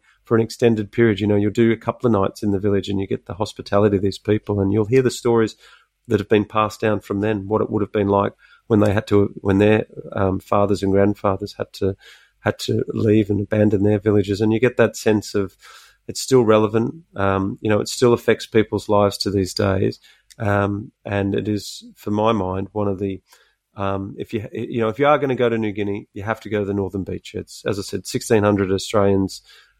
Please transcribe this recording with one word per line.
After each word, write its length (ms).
for 140
an 60
extended 500
period. 260
You 80
know, 80
you'll 160
do 220
a 40
couple 300
of 60
nights 280
in 100
the 80
village 280
and 140
you 60
get 180
the 80
hospitality 640
of 60
these 140
people, 440
and 100
you'll 140
hear 160
the 100
stories 460
that 120
have 100
been 160
passed 360
down 180
from 220
then, 260
what 140
it 100
would 100
have 100
been 160
like 240
when 120
they 140
had 140
to, 300
when 200
their, 300
um, 280
fathers 440
and 80
grandfathers 640
had 200
to, 220
had 180
to 300
leave 420
and 100
abandon 400
their 160
villages. 420
And 140
you 60
get 180
that 180
sense 380
of 240
it's 140
still 220
relevant. 500
Um, 440
you 120
know, 80
it 80
still 260
affects 320
people's 420
lives 320
to 120
these 240
days. 440
Um, 540
and 300
it 140
is, 360
for 160
my 220
mind, 380
one 160
of 120
the, 240
um, 440
if 120
you, 200
you 300
know, 80
if 100
you 80
are 100
gonna 160
go 160
to 80
New 140
Guinea, 420
you 80
have 200
to 80
go 100
to 60
the 100
Northern 280
Beachheads. 600
As 140
I 20
said, 240
sixteen 380
hundred 280
Australians, 680